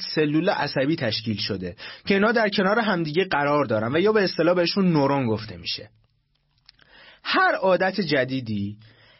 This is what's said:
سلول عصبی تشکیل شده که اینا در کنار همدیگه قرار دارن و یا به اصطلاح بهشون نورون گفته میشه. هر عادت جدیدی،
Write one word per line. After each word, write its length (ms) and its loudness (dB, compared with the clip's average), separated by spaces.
سلول 340 2
عصبی 460 0
تشکیل 420 -4
شده 380 -6
که 80 2
اینا 180 4
در 180 2
کنار 300 2
همدیگه 460 0
قرار 400 0
دارن 300 0
و 40 2
یا 120 2
به 120 2
اصطلاح 320 2
بهشون 360 2
نورون 360 2
گفته 300 -4
میشه. 320 -12
هر 380 2
عادت 400 2
جدیدی، 760 -2